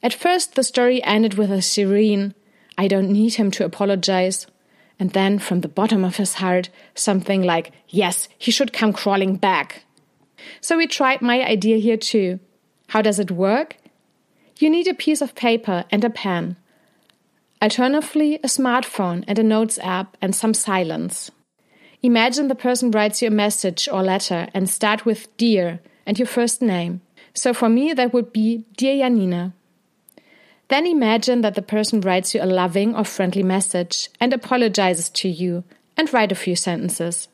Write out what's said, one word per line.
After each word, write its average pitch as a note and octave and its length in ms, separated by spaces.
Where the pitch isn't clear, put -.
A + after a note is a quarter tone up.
At A#3+ 100
first, F4 400
the C4 100
story B3 380
ended G#3+ 320
with G3 180
a F#3+ 120
serene, G3+ 720
"I G3 100
don't F#3+ 220
need G#3+ 240
him G3+ 180
to G3 140
apologize." F#3+ 800
And F3+ 140
then, G3 260
from F3+ 220
the D#3+ 60
bottom F#3+ 380
of F3+ 120
his G3 180
heart, F3+ 340
something F#3+ 480
like, E3+ 300
"Yes, F3+ 480
he - 140
should B3+ 200
come G#3+ 220
crawling G3 440
back." F3+ 460
So E4 160
we E4 80
tried C4+ 380
my C4 200
idea G#3+ 360
here A3 180
too. F#3 420
How G#3+ 120
does G#3 160
it F#3+ 140
work? G3 460
You D#4 100
need E4+ 180
a F4 60
piece D#4 300
of - 100
paper A3+ 560
and G#3 140
a A#3 80
pen. F3 460
Alternatively, D4 760
a D4+ 120
smartphone A#3+ 800
and G3+ 120
a A3+ 40
notes A3 380
app F#3 400
and G3 140
some A3 180
silence. F3+ 800
Imagine B3 440
the C4 80
person B3 340
writes G#3 320
you A#3+ 60
a G#3+ 180
message G3+ 420
or F#3+ 140
letter F#3 540
and F#3+ 120
start G#3+ 380
with A3 220
"Dear" F#3 440
and G3+ 140
your A#3+ 80
first A#3 340
name. F3+ 420
So B3 180
for A#3+ 160
me, C#4 240
that B3 180
would A#3+ 220
be, A3 320
"Dear C4+ 280
Janina." F#3 500
Then D4 180
imagine A#3+ 540
that G#3 120
the - 80
person G#3+ 400
writes F#3 320
you A3 80
a F#3 80
loving G3 340
or G#3+ 80
friendly F#3+ 400
message F#3 640
and B3 140
apologizes G3+ 760
to - 200
you, F3 340
and D#4 160
write G#3+ 200
a F#3 120
few F3+ 120
sentences. E3+ 800